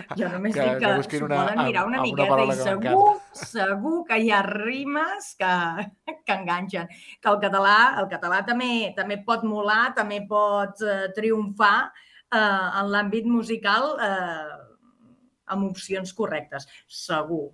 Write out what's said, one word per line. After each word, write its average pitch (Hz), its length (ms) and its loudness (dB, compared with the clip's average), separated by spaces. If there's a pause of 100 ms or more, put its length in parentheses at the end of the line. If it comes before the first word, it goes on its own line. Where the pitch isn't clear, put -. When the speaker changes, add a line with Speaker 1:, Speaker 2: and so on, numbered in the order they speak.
(160)
Speaker 1:
Jo 185 140 -2
només 196 240 -2
Speaker 2:
Que, 139 80 0
Speaker 1:
dic 127 160 2
que - 80 0
Speaker 2:
que - 100 4
busquin 143 240 -2
Speaker 1:
s'ho 151 60 -4
Speaker 2:
una, 143 160 0
Speaker 1:
poden - 240 0
mirar 131 160 0
Speaker 2:
amb, 208 80 -2
Speaker 1:
una 254 80 -2
Speaker 2:
amb 262 80 0
una 220 80 -2
Speaker 1:
miqueta - 160 2
Speaker 2:
paraula 135 240 4
Speaker 1:
i - 40 -4
Speaker 2:
que 131 60 -4
Speaker 1:
segur, 254 460 4
Speaker 2:
m'encanta. - 400 -2
Speaker 1:
segur 208 560 -2
que 220 160 2
hi 226 100 4
ha 202 120 6
rimes 277 920 -4
que, 185 180 0 (540)
<laughs> 311 180 -12
que 214 80 0
enganxen. 180 540 -4 (280)
Que - 140 0
el 202 120 4
català, 196 340 4 (200)
el 196 120 -2
català 180 380 -2
també, 240 260 -2 (220)
també 202 240 -4
pot 226 260 -2
molar, 214 520 0
també 208 320 -2
pots, 202 540 0
eh, 196 300 -2
triomfar, 214 800 2 (420)
eh, 233 60 2
en 196 560 2
l'àmbit 208 320 0
musical, 226 680 0
eh, 175 720 -4 (840)
amb 196 180 -2
opcions 185 480 -6
correctes. 151 540 -6 (160)
Segur, 156 720 -4